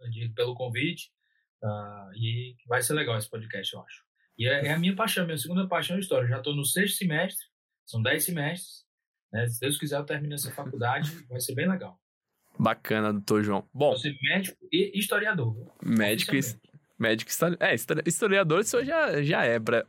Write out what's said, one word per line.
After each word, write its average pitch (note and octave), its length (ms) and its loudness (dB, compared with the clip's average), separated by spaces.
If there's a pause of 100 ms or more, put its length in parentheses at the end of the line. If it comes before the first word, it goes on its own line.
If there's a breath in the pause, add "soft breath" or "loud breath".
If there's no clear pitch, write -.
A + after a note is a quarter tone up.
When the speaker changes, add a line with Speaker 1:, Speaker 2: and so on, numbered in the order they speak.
(100)
Speaker 1:
Diego, A2+ 240 -6
pelo B2 180 -2
convite. B2+ 600 -4 (500)
Ah, G#2 540 -8
e A#2+ 400 -4 (100)
vai B2 160 0
ser D3+ 120 0
legal A#2+ 220 -2
esse A2 140 -6
podcast, G#2+ 420 -8
eu - 100 -12
acho. - 200 -20 (340)
E A#2+ 120 0
é, C#3+ 180 2
é D3 60 0
a D#3+ 60 0
minha F#3+ 180 2
paixão, G3+ 280 0
minha D#3+ 120 -2
segunda F#3 320 0
paixão E3+ 280 -2
é G3 40 -2
História. C#3 240 2
Eu A#2+ 60 2
já C3+ 100 0
tô D3 140 -4
no C#3+ 100 -2
sexto G3 320 0
semestre, E3 500 -2 (400)
são A2+ 160 -2
dez D3+ 220 2
semestres. E3 600 -4 (480)
Né? A#2 140 0
Se A#2 140 -4
Deus D3 180 0
quiser, C#3+ 180 -2
eu C#3+ 80 -2
termino D3 300 -4
essa C#3+ 160 -6
faculdade, C3+ 580 -2 (140)
<laughs> - 80 -20
vai B2 100 -6
ser B2+ 140 -4
bem D#3 140 0
legal. - 320 -2 (580)
Speaker 2:
Bacana, A2 540 2
doutor G#2 320 4
João. G2+ 280 0
Bom, C#3 180 4
Speaker 1:
Vou B2+ 80 2
ser C#3+ 240 -6
médico F3+ 360 -2 (140)
e G3 260 2
historiador, G3+ 560 0
viu? - 160 -16 (140)
Speaker 2:
médico A2 500 2
e C3+ 40 4
Speaker 1:
Oficialmente. A#2+ 320 -6 (280)
Speaker 2:
médico A2 320 2
e - 20 -8
histori-, E3+ 280 2
é, E3+ 140 4
histori-, - 300 0
historiador, F#3+ 560 4
o A3+ 40 2
senhor C4+ 200 0
já, C4+ 380 2
já D#3 220 2
é A#2 160 4
pra-, A#2 280 2